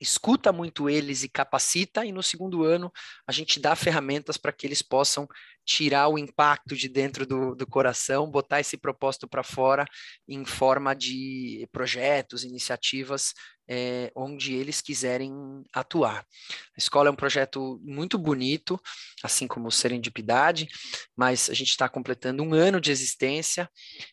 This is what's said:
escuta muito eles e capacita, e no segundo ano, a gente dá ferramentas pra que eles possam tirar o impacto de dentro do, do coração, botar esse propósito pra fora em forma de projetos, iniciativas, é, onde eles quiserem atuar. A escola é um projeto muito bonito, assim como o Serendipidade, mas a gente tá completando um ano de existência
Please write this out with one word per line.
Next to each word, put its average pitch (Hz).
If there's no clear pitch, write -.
escuta -
muito 165
eles 143
e 135
capacita, 175
e 220
no 185
segundo 175
ano, 175
a -
gente 156
dá 156
ferramentas 147
pra 143
que -
eles 143
possam 143
tirar 143
o 156
impacto 147
de 131
dentro 135
do, 131
do 127
coração, 131
botar 143
esse -
propósito 135
pra 127
fora 135
em 139
forma 135
de 127
projetos, 127
iniciativas, 131
é, 123
onde 135
eles 139
quiserem 131
atuar. 123
A -
escola 143
é 143
um 135
projeto 135
muito 147
bonito, 151
assim -
como 117
o -
Serendipidade, 123
mas 127
a -
gente -
tá 123
completando 131
um 160
ano 180
de 147
existência 139